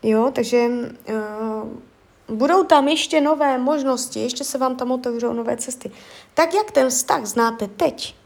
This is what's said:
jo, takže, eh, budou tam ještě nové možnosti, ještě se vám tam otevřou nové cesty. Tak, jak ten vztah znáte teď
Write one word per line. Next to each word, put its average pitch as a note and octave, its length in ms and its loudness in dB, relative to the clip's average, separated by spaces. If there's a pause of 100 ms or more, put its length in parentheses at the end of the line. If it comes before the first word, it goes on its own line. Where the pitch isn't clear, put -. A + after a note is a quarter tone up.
jo, A3 300 4
takže, A#3+ 360 2 (380)
eh, G#3+ 60 -6 (1120)
budou C#4+ 360 4
tam D4 240 6
ještě D#4 340 2
nové C#4+ 360 2
možnosti, C4 640 -2
ještě B3 240 -4
se C4+ 140 -6
vám B3+ 180 0
tam B3+ 160 -4
otevřou A#3+ 420 -4
nové A#3 240 -4
cesty. A#3+ 340 -10 (420)
Tak, E4 200 2
jak G#4+ 180 0
ten C4 180 4
vztah - 360 0
znáte A3+ 420 -2
teď - 480 -4 (100)